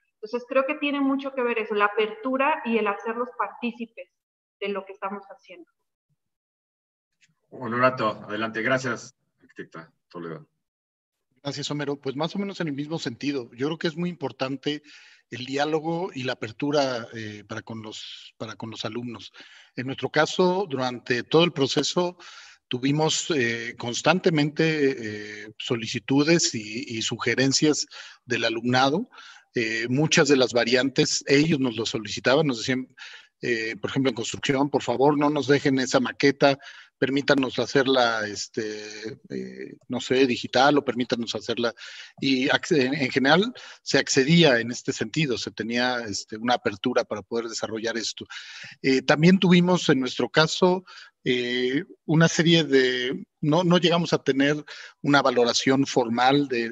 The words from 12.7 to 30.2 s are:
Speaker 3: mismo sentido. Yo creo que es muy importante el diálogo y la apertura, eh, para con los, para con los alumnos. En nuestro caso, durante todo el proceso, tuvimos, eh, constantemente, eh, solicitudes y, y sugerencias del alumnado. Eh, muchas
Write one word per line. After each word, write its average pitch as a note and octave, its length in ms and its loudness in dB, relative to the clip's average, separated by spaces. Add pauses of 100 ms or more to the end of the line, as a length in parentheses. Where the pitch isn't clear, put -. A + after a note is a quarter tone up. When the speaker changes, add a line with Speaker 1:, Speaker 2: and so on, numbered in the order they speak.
Speaker 3:
mismo D3 240 -6
sentido. C3 560 -6
Yo B2+ 140 -4
creo D#3+ 100 -4
que F3+ 100 -4
es D3+ 80 -4
muy F3 140 -4
importante C#3 720 -6 (480)
el A#2 160 -12
diálogo D#3 680 -2
y C3 100 -8
la B2+ 100 -4
apertura, C3 800 -2
eh, G#2+ 340 -12
para A2 140 -10
con A2+ 200 -12
los, - 560 -16
para A2 180 -12
con A2+ 160 -12
los G#2+ 140 -12
alumnos. A2+ 460 -10 (440)
En B2+ 100 -6
nuestro C3+ 240 -6
caso, F3+ 580 2
durante B2+ 560 -2
todo D#3+ 200 6
el E3+ 80 2
proceso, D3+ 640 -2 (500)
tuvimos, C#3+ 600 0
eh, A#2 480 -2
constantemente, C#3 1700 0
eh, G#2+ 160 -18
solicitudes C3+ 960 0
y, A2+ 420 -8
y A2 60 -4
sugerencias C3+ 840 0 (400)
del A#2 200 -4
alumnado. B2+ 640 0 (440)
Eh, A2+ 360 -2
muchas D3+ 380 4